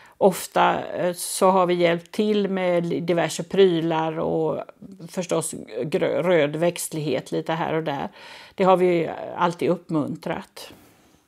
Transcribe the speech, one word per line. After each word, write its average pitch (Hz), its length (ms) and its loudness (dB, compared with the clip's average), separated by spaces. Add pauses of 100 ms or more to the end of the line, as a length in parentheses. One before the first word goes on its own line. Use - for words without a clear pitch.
(180)
Ofta, 175 640 2
eh, 175 280 -4
så - 380 2
har 185 160 4
vi 180 80 2
hjälpt 170 380 0
till 208 360 0
med 180 360 0
diverse 170 580 -2
prylar 165 760 2
och 160 460 -2 (440)
förstås 165 460 -4 (280)
grö-, 151 400 0
röd 156 340 2
växtlighet 156 760 -4
lite 160 200 -2
här 160 220 -4
och 160 80 -2
där. 156 260 -6 (460)
Det 190 100 0
har 185 120 6
vi 175 340 2 (260)
alltid 170 340 0
uppmuntrat. 160 1000 -6 (560)